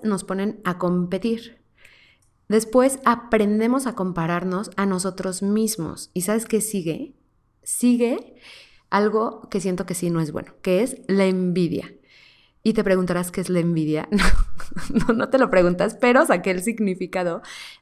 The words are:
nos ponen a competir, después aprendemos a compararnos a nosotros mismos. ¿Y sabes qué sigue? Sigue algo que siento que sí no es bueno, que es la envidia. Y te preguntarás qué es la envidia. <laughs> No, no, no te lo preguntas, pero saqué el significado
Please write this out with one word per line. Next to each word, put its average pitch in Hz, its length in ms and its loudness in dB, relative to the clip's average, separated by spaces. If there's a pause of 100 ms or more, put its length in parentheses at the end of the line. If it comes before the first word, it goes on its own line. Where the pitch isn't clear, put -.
nos 196 200 -2
ponen 196 400 -6
a 175 140 -2
competir, 180 840 -4 (880)
después 247 580 2
aprendemos 233 840 2
a 214 80 -6
compararnos 180 840 -4
a 202 80 0
nosotros 185 560 -4
mismos. 208 720 -2
¿Y 180 80 -4
sabes 226 240 -2
qué 214 160 0
sigue? 185 540 -6 (480)
Sigue 240 720 0 (540)
algo 208 600 -2
que 196 120 -4
siento 180 240 -4
que 180 80 -8
sí 175 160 -4
no 165 120 0
es 151 100 -4
bueno, - 300 -10
que 185 220 2
es 262 140 -4 (100)
la 196 180 2
envidia. 180 680 0 (680)
Y 220 100 2
te 214 100 0
preguntarás 180 480 0
qué 190 100 -4
es 175 80 -6
la 180 100 2
envidia. 160 540 0
<laughs> 202 40 2 (720)
No, 285 180 2
no, 240 60 2
no 226 160 0
te 262 80 4
lo 262 120 4
preguntas, 185 500 2
pero 254 260 6
saqué 190 260 2
el 180 120 -4
significado 185 800 -4 (400)